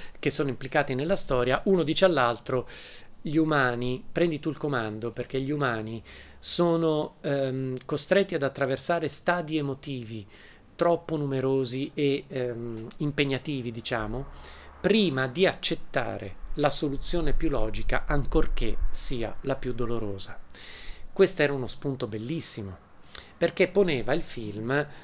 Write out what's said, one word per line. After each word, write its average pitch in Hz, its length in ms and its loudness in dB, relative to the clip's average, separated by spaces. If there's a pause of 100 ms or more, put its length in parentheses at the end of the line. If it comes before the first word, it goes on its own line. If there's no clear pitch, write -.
(180)
che - 120 0
sono 147 180 0
implicati 135 460 0
nella 156 220 0
storia, 127 480 0
uno 190 180 4
dice 156 220 2
all'altro: 127 640 2 (520)
"Gli 151 160 -2
umani, 127 760 2
prendi 160 300 2
tu - 80 -4
il 147 100 -6
comando, 117 540 -4
perché 127 280 -6
gli 135 100 -4
umani 113 520 -2 (360)
sono, 165 840 2
ehm, 131 680 -2
costretti 190 480 2
ad 151 80 0
attraversare 139 680 0
stadi 165 480 -2
emotivi 127 680 -6 (480)
troppo 165 420 0
numerosi 135 800 -2
e, 143 320 0
ehm, 117 720 -6
impegnativi, 139 720 -2
diciamo, 117 560 -4 (540)
prima 165 480 4
di 175 180 4
accettare 107 880 -2 (200)
la 147 160 4
soluzione 143 640 2
più 165 160 6
logica, 120 580 2
ancorché 143 720 4 (120)
sia 113 520 0
la 135 120 0
più 131 180 -4
dolorosa." 110 680 -2 (760)
Questo 185 300 4
era 143 100 4
uno 127 160 -4
spunto 131 400 -4
bellissimo, 110 680 -4 (640)
perché 175 300 2
poneva 160 440 2
il 165 100 2
film 117 640 -2 (200)